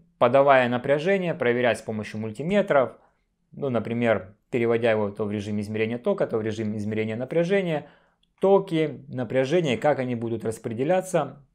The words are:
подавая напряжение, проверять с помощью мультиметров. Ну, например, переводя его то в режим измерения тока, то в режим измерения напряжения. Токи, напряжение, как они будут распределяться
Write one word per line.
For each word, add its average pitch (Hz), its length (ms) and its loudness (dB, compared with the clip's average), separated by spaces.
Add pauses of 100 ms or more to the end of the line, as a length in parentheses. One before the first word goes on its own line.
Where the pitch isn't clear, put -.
(200)
подавая 131 500 6
напряжение, 151 640 0
проверять 120 460 2
с - 20 -16
помощью 107 380 -8
мультиметров. 143 720 0 (640)
Ну, 139 160 -6
например, 113 640 0 (160)
переводя 117 400 2
его 107 180 0
то 104 140 -6
в 104 80 -2
режим 104 300 -4
измерения 110 360 -4
тока, 190 300 -2
то 117 100 -4
в 107 60 -2
режим 107 340 -4
измерения 110 380 -4
напряжения. 170 720 -2 (520)
Токи, 165 680 2
напряжение, 131 680 0
как 147 220 2
они 127 160 -2
будут 113 300 -4
распределяться 139 960 -2 (140)